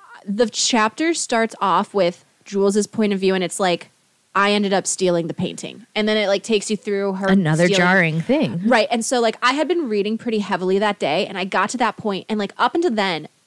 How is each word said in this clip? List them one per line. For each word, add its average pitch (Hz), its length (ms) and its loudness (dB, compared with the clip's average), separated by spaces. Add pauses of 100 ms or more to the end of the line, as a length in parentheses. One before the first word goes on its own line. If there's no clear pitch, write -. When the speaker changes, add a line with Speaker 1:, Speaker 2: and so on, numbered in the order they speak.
(260)
Speaker 1:
the 214 240 0
chapter 254 640 0
starts 226 480 -2
off 190 320 0
with 180 320 0 (180)
Jules's 202 440 0
point 208 260 0
of 190 60 -2
view, 190 140 2
and 185 100 0
it's 175 180 -6
like, 175 280 0 (460)
"I 202 160 2
ended 202 220 2
up 180 120 0
stealing 175 420 0
the 165 60 -8
painting." - 520 -8 (100)
And 214 140 0
then 214 80 2
it, 208 100 2
like, 196 160 0
takes 220 260 -2
you 214 60 0
through 196 380 -4
her 190 140 -4
Speaker 2:
Another 175 400 4
Speaker 1:
stealing 190 100 2
Speaker 2:
jarring 175 440 2
thing. 208 460 0
Speaker 1:
Right. 269 240 4
And 233 140 -2
so, 247 160 0
like, 220 200 0
I 254 120 2
had 294 160 -2
been 339 180 -2
reading 214 300 -2
pretty 220 220 -4
heavily 190 400 0
that 208 200 0
day, 170 280 0
and 202 100 -10
I 185 80 -4
got 190 240 -2
to 247 80 -8
that 226 180 0
point, 196 320 -6
and, 214 100 -4
like, 202 200 -4
up 247 180 0
until 339 160 0
then, 185 380 -2 (180)